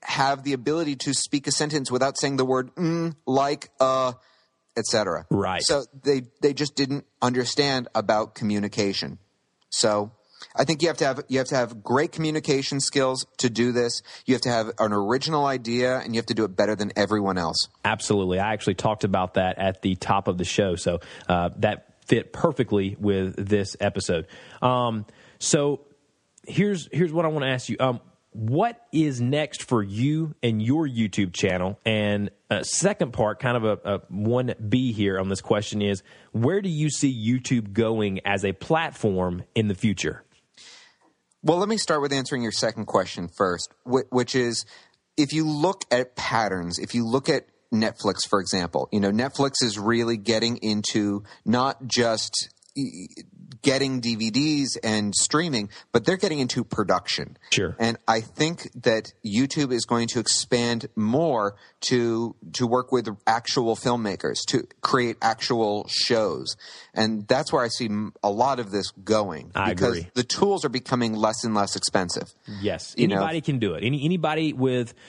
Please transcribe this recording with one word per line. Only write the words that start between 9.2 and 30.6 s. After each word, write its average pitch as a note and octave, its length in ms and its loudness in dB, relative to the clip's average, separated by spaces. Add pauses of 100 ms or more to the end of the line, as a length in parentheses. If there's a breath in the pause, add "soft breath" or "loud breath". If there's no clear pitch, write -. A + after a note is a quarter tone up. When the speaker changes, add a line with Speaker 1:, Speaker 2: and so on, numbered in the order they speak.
Speaker 1:
So G#2+ 440 2 (440 loud breath)
I E3 80 4
think D#3 180 -2
you E3+ 60 6
have D3+ 100 -2
to D#3+ 60 2
have, C3+ 240 0
you C3 100 2
have B2+ 100 0
to D3 80 0
have A2+ 260 -2
great C#3 300 2
communication D3+ 640 0
skills C3 480 0 (120)
to B2+ 120 4
do A#2+ 220 2
this. A#2+ 300 0 (240 loud breath)
You B2+ 80 4
have A#2+ 80 0
to B2+ 80 0
have A2+ 280 0
an A2 140 2
original C3+ 540 0
idea, B2+ 520 0
and A#2 160 -6
you A2+ 40 0
have A2+ 80 -2
to A2+ 80 -4
do A2 100 0
it F#2 100 -2
better G#2 220 2
than G2+ 200 -2
everyone G2 420 2
else. D#2+ 280 0 (180)
Speaker 2:
Absolutely. G2 540 0
I G#2+ 140 0
actually G#2 220 -2
talked G#2+ 300 -2
about F#2+ 300 0
that F#2 240 0
at F#2+ 240 -2
the F#2+ 140 0
top G2 320 0
of F2+ 100 0
the F#2 60 0
show. F#2+ 320 2
So, E2+ 240 -2 (280 loud breath)
uh, F2 280 2
that G#2 300 0 (200)
fit - 260 -4
perfectly G2+ 680 0
with G2 480 -2
this G2+ 320 -2
episode. F#2+ 460 -2 (340 loud breath)
Um, A#2+ 460 0 (320 loud breath)
so C#3+ 420 2 (640)
here's, G3 460 -2
here's D#3+ 200 0
what E3 120 0
I D#3+ 40 2
wanna D3 200 -2
ask B2+ 220 -2
you. A2+ 100 -4
Um, B2+ 200 0 (320)
what C#3 600 0
is D3 280 2
next C#3+ 420 -2
for A#2 200 2
you D3 600 0
and A2+ 200 2